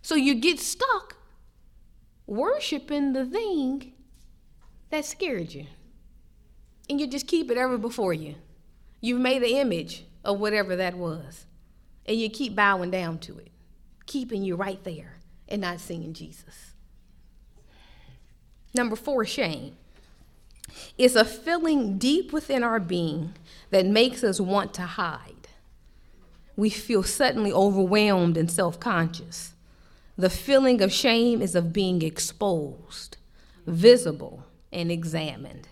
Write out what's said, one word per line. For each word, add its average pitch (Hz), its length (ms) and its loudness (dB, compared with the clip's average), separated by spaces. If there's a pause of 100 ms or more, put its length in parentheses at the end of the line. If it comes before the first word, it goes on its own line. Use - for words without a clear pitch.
So - 140 -2
you 277 200 4
get 294 240 2
stuck - 580 -2 (1080)
worshiping 294 880 -2
the 262 120 0
thing 285 680 -4 (960)
that 302 160 -2
scared 214 480 -6
you. 147 120 -14 (1200)
And 285 100 0
you 294 80 -2
just 277 200 -6
keep 311 240 2
it 240 60 2
ever 254 200 0
before 214 360 -2
you. 156 220 -8 (680)
You've 240 180 0
made 254 240 2
an 233 60 2
image 233 560 0 (180)
of 202 160 0
whatever 208 360 0
that 180 200 -2
was. 165 500 -10 (600)
And 226 120 0
you 220 120 -2
keep 220 260 -6
bowing 196 340 2
down 170 300 -4
to - 180 -16
it, - 140 -20 (540)
keeping 240 380 -6
you 185 120 -2
right 190 280 -6
there 165 340 -12 (320)
and 208 120 -4
not 175 180 -6
seeing 165 340 -10
Jesus. - 600 -20 (2000)
Number 240 220 2
four, 254 300 -2
shame. 156 520 -6 (1200)
It's 247 180 4
a 226 100 6
feeling 320 720 -2
deep 285 340 0
within 277 320 -2
our 226 160 0
being 170 540 -4 (380)
that 185 140 4
makes 233 380 4
us 196 160 0
want 196 360 0
to 180 80 -8
hide. - 680 -8 (1080)
We 208 140 2
feel 202 340 0
suddenly 220 480 0
overwhelmed 190 880 4
and 165 120 2
self-conscious. 170 1040 -2 (680)
The 180 120 4
feeling 262 500 4
of 190 100 4
shame 233 520 2
is 175 100 -4
of 170 180 2
being 180 300 2
exposed, 160 1160 -4 (500)
visible, 180 800 6 (280)
and 170 180 -2
examined. 156 800 -6